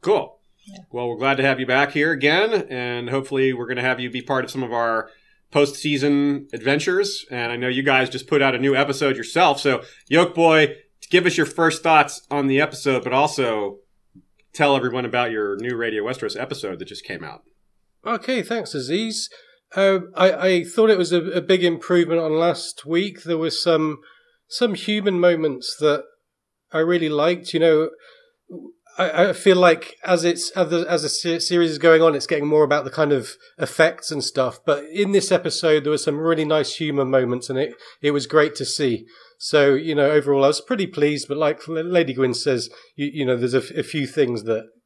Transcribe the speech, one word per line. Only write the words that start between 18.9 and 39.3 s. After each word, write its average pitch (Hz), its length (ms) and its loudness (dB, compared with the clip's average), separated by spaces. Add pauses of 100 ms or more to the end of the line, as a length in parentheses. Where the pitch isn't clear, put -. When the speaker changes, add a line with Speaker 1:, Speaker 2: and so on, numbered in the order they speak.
Speaker 3:
Uh, 190 240 4 (160)
I, 185 160 4 (160)
I 180 160 2
thought 220 260 2
it 202 80 4
was 170 140 0
a, 175 180 2
a 175 100 -2
big 185 220 2
improvement 170 580 2
on 160 120 -2
last 165 520 -2
week. 175 380 -4
There 165 160 -4
were 160 120 -2
some, 156 480 0 (500)
some 226 260 -2
human 202 460 -2
moments 160 600 0
that 147 240 2 (680)
I 160 60 -2
really 165 300 2
liked. 165 460 -2
You 160 60 2
know, 160 300 4 (1040)
I, 175 320 2
I 180 40 -2
feel 185 240 4
like 175 480 4
as 175 200 0
it's, 170 260 -2
as 170 200 -2
the, 170 180 0
as 160 140 0
the 151 60 -6
se-, 165 320 -4
series 170 320 2
is 151 60 -6
going 160 220 6
on, 160 140 4
it's 135 140 -6
getting 147 180 -2
more 151 160 4
about 143 220 2
the 135 60 -8
kind 147 220 0
of 127 200 -2 (260)
effects 160 540 -2
and 143 100 -6
stuff. - 420 -4
But 143 200 0
in 190 280 -2
this 190 200 2
episode, 156 520 2
there 147 60 0
were 151 80 0
some 147 200 -2
really 160 260 0
nice 151 320 0
human 139 340 -2
moments, 123 400 0
and 131 80 -4
it, - 160 -4 (260)
it 147 120 0
was 143 160 -2
great 151 280 2
to 139 80 -8
see. 123 400 -2 (340)